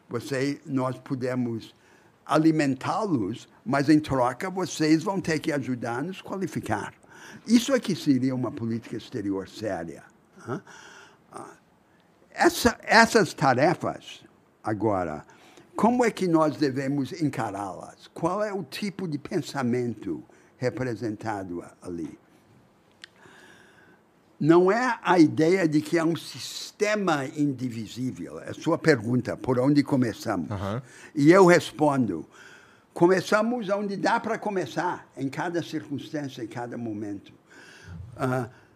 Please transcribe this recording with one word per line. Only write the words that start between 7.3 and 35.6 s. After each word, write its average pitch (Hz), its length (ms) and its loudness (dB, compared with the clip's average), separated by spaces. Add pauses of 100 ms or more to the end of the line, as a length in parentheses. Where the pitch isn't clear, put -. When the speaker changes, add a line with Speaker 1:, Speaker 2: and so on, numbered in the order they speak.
Speaker 1:
Isso 233 260 4
é 247 60 4
que 185 160 -2
seria 131 400 0
uma 123 160 -4
política 113 460 -6
exterior 98 500 -6
séria, 85 560 -8 (440)
hã? 120 140 -6 (680)
Ah, - 220 -18 (760)
essa, - 540 2
essas 220 500 6
tarefas, 131 920 0 (400)
agora, 95 640 -2 (500)
como 247 280 4
é 226 80 2
que 190 160 -2
nós 156 300 2
devemos 139 640 -2
encará-las? 101 920 -6
Qual 185 300 -2
é 214 100 -4
o 190 100 -6
tipo 185 440 -8
de 151 100 -4
pensamento 120 1080 -4 (340)
representado 107 1040 -4
a-, - 200 -16
ali? 85 380 -10 (2250)
Não 175 320 6
é 233 320 0
a 180 160 6
ideia 160 480 6
de 151 140 2
que 165 180 0
há 165 40 0
um 165 120 0
sistema 175 1080 -2
indivisível. 113 1120 -4
É - 140 -12
sua - 240 -2
pergunta, 117 600 2
por 123 220 0
onde 143 240 4
começamos? 110 680 0
Speaker 2:
Aham. 101 300 -4 (320)
Speaker 1:
E 143 180 8
eu 190 140 10
respondo, 139 800 4 (680)
começamos 202 800 2
onde 202 260 -4
dá - 240 0
para 226 200 -6
começar, 175 760 -4
em 135 140 -6
cada 170 320 -4